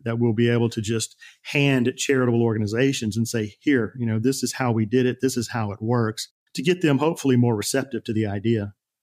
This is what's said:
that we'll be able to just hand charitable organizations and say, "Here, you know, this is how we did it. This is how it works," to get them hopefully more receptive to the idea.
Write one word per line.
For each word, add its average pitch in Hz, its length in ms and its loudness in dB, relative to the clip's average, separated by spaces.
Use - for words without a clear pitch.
that 117 140 -4
we'll 120 160 2
be 117 160 2
able 117 200 2
to 113 120 -6
just 110 340 -4
hand 131 520 2
charitable 123 460 2
organizations 113 760 0
and 113 120 0
say, 107 340 -6
"Here, 123 360 0
you 117 100 -4
know, 110 120 0
this 131 220 0
is 123 120 -4
how 127 180 0
we 110 160 2
did 123 180 2
it. 127 160 -2
This 131 160 0
is 113 120 -4
how 107 220 -4
it 95 80 -12
works," 113 500 -2
to 135 80 -4
get 180 180 0
them 143 160 4
hopefully 143 380 0
more 120 200 4
receptive 117 500 -4
to 117 80 -4
the 110 120 0
idea. 104 480 -2